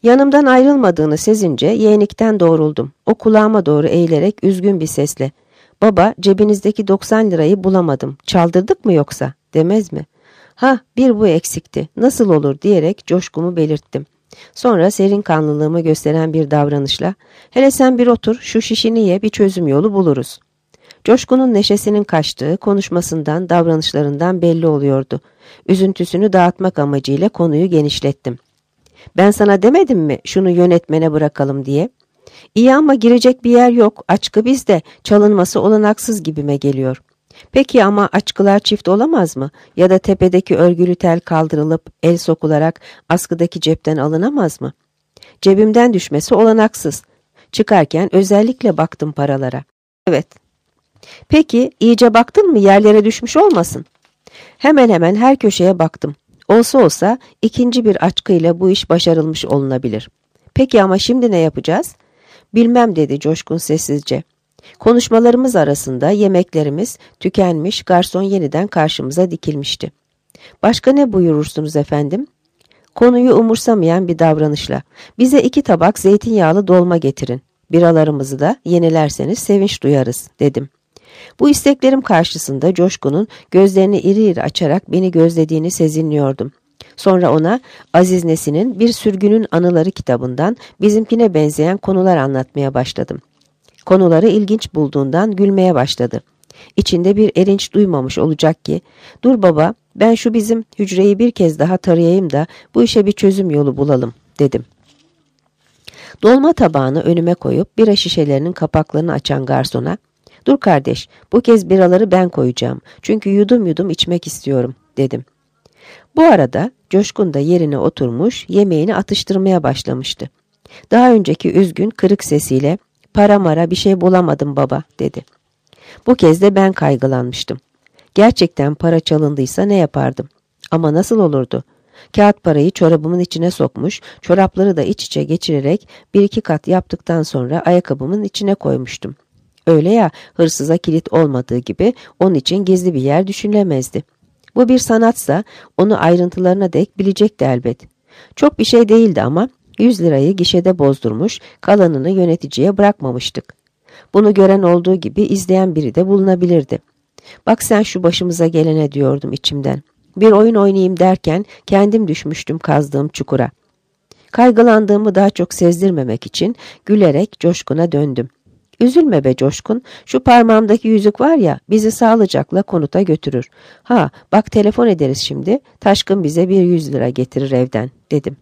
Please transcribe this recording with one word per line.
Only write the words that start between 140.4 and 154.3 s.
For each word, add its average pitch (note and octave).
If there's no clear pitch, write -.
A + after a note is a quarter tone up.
kilit E3
olmadığı C3
gibi F3
onun F#3
için F#3
gizli F#3
bir C3
yer D3+
düşünülemezdi. G3
Bu A#3+
bir B3+
sanatsa A3+
onu G3
ayrıntılarına F3+
dek F3
bilecekti G3
elbet. B2
Çok -
bir A3+
şey A#3
değildi G#3+
ama D#3+
yüz G#3+
lirayı D#3+
gişede F3+
bozdurmuş, C3+
kalanını E3+
yöneticiye F3
bırakmamıştık. C3+
Bunu G#3